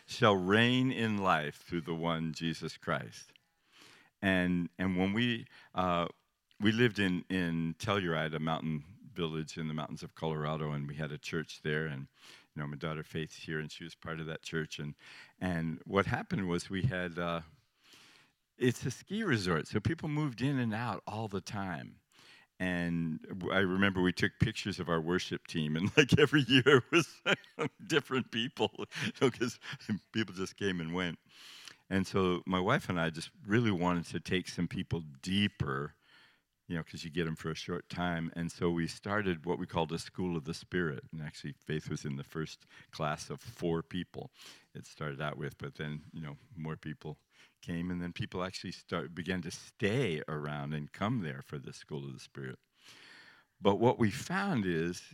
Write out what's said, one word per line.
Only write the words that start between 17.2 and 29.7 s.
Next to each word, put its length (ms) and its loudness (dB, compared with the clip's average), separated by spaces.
it's 280 2
a 60 -2
ski 320 -6
resort, 440 2
so 120 -2
people 280 -2
moved 340 -2
in 180 2
and 140 0
out 340 -4
all 200 -4
the 140 -4
time. 540 -6
And 680 0
w-, 260 -2
I 60 6
remember 420 4
we 120 6
took 260 2
pictures 400 0
of 80 -4
our 140 4
worship 460 0
team, 280 0
and, 220 0
like, 200 6
every 300 6
year 300 8
it 140 6
was 160 4
<laughs> 440 -2
different 440 0
people, 460 -2
you 340 -6
know, 80 6
'cause 300 -2